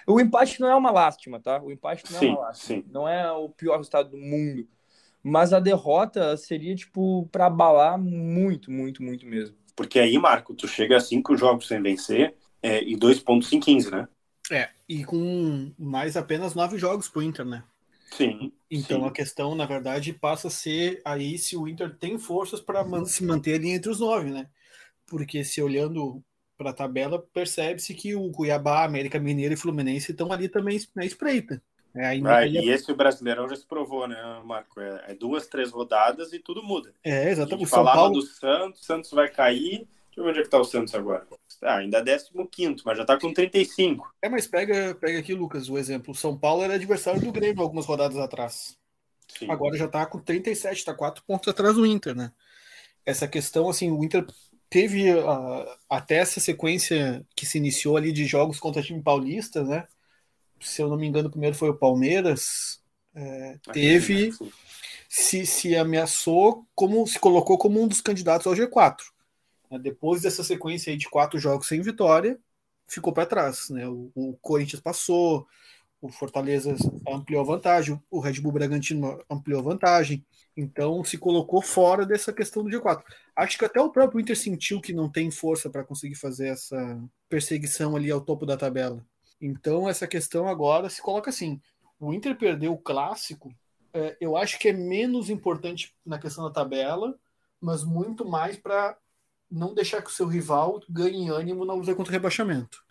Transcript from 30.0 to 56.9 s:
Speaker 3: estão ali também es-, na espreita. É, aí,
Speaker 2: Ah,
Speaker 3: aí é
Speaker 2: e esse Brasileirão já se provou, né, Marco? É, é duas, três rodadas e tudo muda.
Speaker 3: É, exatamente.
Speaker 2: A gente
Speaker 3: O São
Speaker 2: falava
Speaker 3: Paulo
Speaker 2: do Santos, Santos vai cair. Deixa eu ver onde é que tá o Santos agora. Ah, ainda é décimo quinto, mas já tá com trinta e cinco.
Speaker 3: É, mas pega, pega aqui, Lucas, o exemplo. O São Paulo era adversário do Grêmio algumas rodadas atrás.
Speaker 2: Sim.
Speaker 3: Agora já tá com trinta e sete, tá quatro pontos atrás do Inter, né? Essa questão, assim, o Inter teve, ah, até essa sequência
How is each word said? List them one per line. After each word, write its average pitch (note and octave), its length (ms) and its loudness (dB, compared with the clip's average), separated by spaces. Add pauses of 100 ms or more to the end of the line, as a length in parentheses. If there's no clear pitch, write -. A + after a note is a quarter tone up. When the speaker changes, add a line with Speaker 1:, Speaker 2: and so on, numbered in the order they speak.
Speaker 3:
estão E3+ 200 -4
ali F#3 160 -2
também G3+ 280 -2
es-, G#3 180 -8
na F#3 120 -6
espreita. A#3 560 -4 (340)
É, B2+ 120 -2
aí, C3+ 180 -2
Speaker 2:
Ah, A#2+ 120 8
Speaker 3:
aí D3 200 4
é E3 60 2
Speaker 2:
e E3 60 2
esse C3+ 240 2
Brasileirão B2+ 540 2
já C3+ 80 -8
se C#3 100 -16
provou, C3+ 420 -6
né, A#2 100 -10 (260)
Marco? A2 360 -10
É, G2 320 -10
é - 20 -14
duas, B2 340 -6
três B2+ 240 -6
rodadas B2 600 2
e E3+ 60 -10
tudo F3+ 240 -12
muda. G3 300 -6 (100)
Speaker 3:
É, C#3+ 260 0
exatamente. D3+ 240 -2
Speaker 2:
A C3 40 -4
gente F#3 100 -4
Speaker 3:
O - 20 -2
São B2+ 100 4
Speaker 2:
falava B2+ 180 8
Speaker 3:
Paulo G3 160 8
Speaker 2:
do C#3 80 0
Santos, D#3 640 -2
Santos D#3+ 260 -6
vai C#3+ 180 4
cair. C#3+ 580 0 (200)
Deixa - 140 -12
eu - 20 -4
ver E3+ 80 0
onde D#3 80 0
é - 40 2
que - 60 -10
tá C#3 100 8
o B2 40 6
Santos A#2 300 -4
agora. G2+ 320 -4 (360)
Ah, A#2 160 0
ainda G2+ 220 0
é A2+ 40 2
décimo D3 440 -2
quinto, D#3+ 380 -4
mas A2 120 -2
já A2+ 80 -6
tá C3+ 140 4
com E3 140 -4
trinta F#3 240 2
e F#3+ 80 6
cinco. F#3 560 0
Speaker 3:
É, G#3 80 -2
mas A#3 160 -2
pega, G3 500 0
pega E3 240 -2
aqui, D#3+ 140 -6
Lucas, D3+ 360 -6
o C3+ 80 -4
exemplo. C3+ 340 -6
O C3 40 -12
São D3 220 -4
Paulo D#3+ 260 2
era G3 120 0
adversário F#3+ 460 0
do A#3+ 100 -2
Grêmio G#3 320 0
algumas D#3 220 -4
rodadas C#3+ 320 0
atrás. B2 600 -8 (500)
Speaker 2:
Sim. - 220 -10
Speaker 3:
Agora D3 260 -2
já D3+ 120 -2
tá D#3 180 -2
com E3 140 -10
trinta F3+ 320 -2
e G#3 40 -2
sete, G3 300 -6
tá D#3 80 -6
quatro - 320 -6
pontos F#3+ 220 -4
atrás G3+ 280 4
do A3+ 100 6
Inter, G3+ 300 0
né? A#2+ 160 -6 (760)
Essa C#3 220 -2
questão, D#3+ 420 0
assim, E3+ 220 0
o D3+ 120 0
Inter F3+ 220 0 (440)
teve, G3 420 4
ah, C#3 680 0 (120)
até C#3 260 0
essa F3 240 2
sequência D#3 840 0 (100)